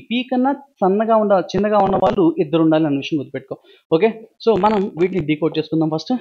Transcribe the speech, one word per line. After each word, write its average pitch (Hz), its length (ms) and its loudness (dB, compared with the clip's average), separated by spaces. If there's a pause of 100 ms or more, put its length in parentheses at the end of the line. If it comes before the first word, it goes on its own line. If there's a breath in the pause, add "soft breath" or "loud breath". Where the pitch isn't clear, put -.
(100)
P 233 100 -2 (100)
కన్నా 262 220 0 (300)
సన్నగా 214 400 2
ఉండ-, 202 180 2 (120)
చిన్నగా 208 340 2
ఉన్న 190 180 0
వాళ్ళు 202 220 2 (180)
ఇద్దరు 160 220 0
ఉండాలి 160 240 2
అనే 139 120 -2
విషయం 156 200 -4
గుర్తుపెట్టుకో. 131 340 -12 (400 soft breath)
Okay, 202 140 2 (340)
so 226 80 2 (140)
మనం 214 120 2 (220)
వీటిని 185 300 -2
decode 156 280 -2
చేసుకుందాం. 156 380 -2
first 202 240 -4